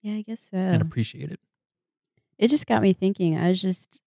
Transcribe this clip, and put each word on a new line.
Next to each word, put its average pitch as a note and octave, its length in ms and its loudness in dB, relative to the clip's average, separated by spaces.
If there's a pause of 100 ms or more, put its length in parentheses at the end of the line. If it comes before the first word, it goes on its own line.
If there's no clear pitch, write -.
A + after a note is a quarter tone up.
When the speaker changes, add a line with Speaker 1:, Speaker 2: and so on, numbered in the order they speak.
Speaker 1:
Yeah, G#3 140 -6
I G#3+ 60 -6
guess - 300 -14
so. F#3+ 60 -4
Speaker 2:
And F#3 240 2
appreciate C#3 500 -4
it. F#3+ 80 -14 (960)
Speaker 1:
It A3+ 120 2
just D4 180 0
got A3 140 2
me F#3+ 120 4
thinking. F3+ 440 0
I E3+ 120 2
was F#3 120 0
just - 460 -6